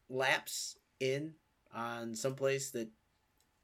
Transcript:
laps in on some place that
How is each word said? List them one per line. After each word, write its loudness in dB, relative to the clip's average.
laps 0
in 0
on -4
some 0
place 0
that -2